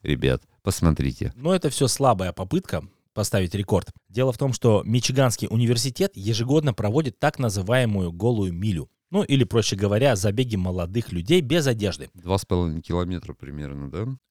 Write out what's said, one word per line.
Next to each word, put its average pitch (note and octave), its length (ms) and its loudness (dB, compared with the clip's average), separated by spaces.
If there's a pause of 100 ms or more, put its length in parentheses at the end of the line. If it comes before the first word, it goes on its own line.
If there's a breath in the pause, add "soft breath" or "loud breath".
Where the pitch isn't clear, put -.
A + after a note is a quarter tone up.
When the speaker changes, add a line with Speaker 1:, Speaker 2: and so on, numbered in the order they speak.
Speaker 1:
Ребят, C2 400 0 (200)
посмотрите. D2+ 760 0
Speaker 2:
Но D#3+ 180 0
это D3+ 140 0
все C3 180 0
слабая F#2+ 460 2
попытка F#2+ 500 -4 (300)
поставить G2 420 0
рекорд. G2+ 320 0 (220)
Дело B2+ 240 0
в - 40 -14
том, C3+ 140 0
что A2+ 340 4
Мичиганский B2 640 2
университет A#2+ 680 0
ежегодно A#2 580 0
проводит A#2 460 -2
так D3+ 200 0
называемую G2+ 720 0
«голую G2+ 400 0
милю». F2 380 -2 (220)
Ну, F#3+ 120 2
или, C3+ 200 2
проще G#2+ 320 0
говоря, G#2 400 2
забеги A2 400 0
молодых F2+ 560 -4
людей G#2 300 2
без D3 240 0
одежды. G2+ 480 -2
Speaker 1:
Два F2 240 -2
с - 80 -4
половиной E2+ 360 0
километра F2 520 -4
примерно, C#2+ 560 -10
да? F#2 160 -6 (260)